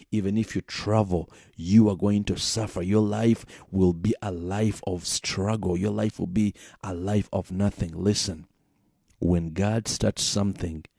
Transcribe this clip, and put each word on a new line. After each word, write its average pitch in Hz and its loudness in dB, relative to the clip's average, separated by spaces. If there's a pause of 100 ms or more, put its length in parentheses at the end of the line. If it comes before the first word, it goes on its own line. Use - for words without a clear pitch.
Even 101 0
if 110 -2
you - -2
travel, 101 0 (260)
you 104 6
are 95 0
going 104 0
to 92 -4
suffer. - -4
Your 104 4
life 110 2 (240)
will 92 4
be 92 -2
a 104 -6
life 98 -2
of 90 -4
struggle. 95 -2
Your 104 0
life 107 -2
will 87 -4
be 101 0 (280)
a 95 -8
life 98 -2
of 92 -4
nothing. 92 -2
Listen, 90 -2 (720)
when 85 0
God 107 0
starts - -2
something, 90 -2 (140)